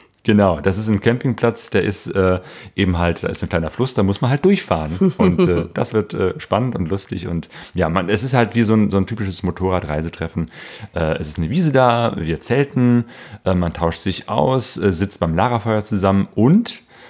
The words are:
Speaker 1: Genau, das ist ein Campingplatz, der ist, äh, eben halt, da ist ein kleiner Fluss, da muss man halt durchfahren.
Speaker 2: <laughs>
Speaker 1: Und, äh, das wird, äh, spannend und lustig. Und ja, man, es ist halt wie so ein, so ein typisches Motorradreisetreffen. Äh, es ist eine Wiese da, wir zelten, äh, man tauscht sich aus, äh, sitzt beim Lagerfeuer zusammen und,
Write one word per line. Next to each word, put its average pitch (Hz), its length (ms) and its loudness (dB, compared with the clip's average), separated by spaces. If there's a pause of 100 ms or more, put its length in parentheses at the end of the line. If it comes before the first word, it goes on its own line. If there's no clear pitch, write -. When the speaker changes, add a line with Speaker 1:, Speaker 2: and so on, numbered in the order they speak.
(220)
Speaker 1:
Genau, 98 380 4
das 90 160 0
ist 107 120 -4
ein 104 120 2
Campingplatz, 117 680 0
der 98 120 2
ist, 98 260 -2
äh, 92 320 2 (360)
eben 92 220 0
halt, 85 260 0
da - 40 -4
ist - 140 -6
ein 82 60 -4
kleiner 82 220 -2
Fluss, - 240 -4
da 107 80 0
muss 98 180 0
man 123 100 0
halt 143 140 0
durchfahren. 92 720 0
Speaker 2:
<laughs> - 40 -4
Speaker 1:
Und, 175 300 2
äh, 85 240 0
das - 200 -4
wird, 107 220 -2
äh, 95 240 -2
spannend 117 380 -2
und 87 140 -4
lustig. 95 360 -6
Und 85 220 -6 (260)
ja, 87 140 0
man, 87 200 0
es 101 140 0
ist 131 120 -2
halt 117 200 2
wie 117 100 4
so 107 100 4
ein, 107 160 4
so 98 80 2
ein 92 80 0
typisches 98 360 -6
Motorradreisetreffen. 85 1080 -4 (440)
Äh, 80 240 0
es 78 100 -8
ist 76 100 -8
eine 80 100 -2
Wiese 156 240 0
da, 120 460 2
wir 80 220 -4
zelten, 123 640 2 (400)
äh, 95 100 2
man 87 180 0
tauscht 82 300 -2
sich - 260 -6
aus, 131 480 0
äh, 98 160 2
sitzt 92 280 -4
beim 82 140 0
Lagerfeuer 110 480 0
zusammen 98 520 0
und, 160 480 2 (280)